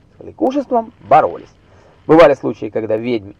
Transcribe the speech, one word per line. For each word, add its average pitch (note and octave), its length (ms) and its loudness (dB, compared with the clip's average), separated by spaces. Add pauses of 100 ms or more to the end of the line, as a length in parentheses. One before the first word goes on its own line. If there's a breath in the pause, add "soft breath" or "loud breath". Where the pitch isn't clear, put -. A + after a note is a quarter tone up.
(140)
С - 80 -20
кликушеством A#3+ 680 -6 (160)
боролись. G2+ 460 0 (520 soft breath)
Бывали D3+ 280 6
случаи, B2+ 320 -8
когда A2 320 -6
ведьм A2+ 420 -6